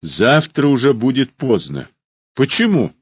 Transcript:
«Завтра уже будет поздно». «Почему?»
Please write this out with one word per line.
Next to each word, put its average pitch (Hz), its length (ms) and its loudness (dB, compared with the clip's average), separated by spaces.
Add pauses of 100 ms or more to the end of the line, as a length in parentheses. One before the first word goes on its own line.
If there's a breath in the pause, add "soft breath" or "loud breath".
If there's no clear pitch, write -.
«Завтра 139 600 0
уже 139 260 2
будет 127 400 -2
поздно». 80 560 -4 (460)
«Почему?» 139 680 0